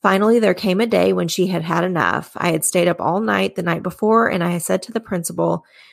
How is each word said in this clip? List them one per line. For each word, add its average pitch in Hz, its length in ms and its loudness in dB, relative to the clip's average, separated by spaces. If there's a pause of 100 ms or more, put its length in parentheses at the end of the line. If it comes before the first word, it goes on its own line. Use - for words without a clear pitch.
Finally, 214 380 4
there 202 140 2
came 190 280 0
a 240 40 2
day 190 280 2
when 175 160 -2
she 180 180 0
had 175 140 -2
had 170 240 -2
enough. 160 500 -2
"I 175 160 -2
had 160 140 -2
stayed 175 240 2
up 170 100 -2
all 180 220 0
night 196 340 0
the 180 80 -4
night 165 200 -2
before, 220 460 2
and 175 140 -2
I 175 140 0
said 185 260 -2
to - 80 -16
the 226 80 -4
principal, 170 640 -2 (300)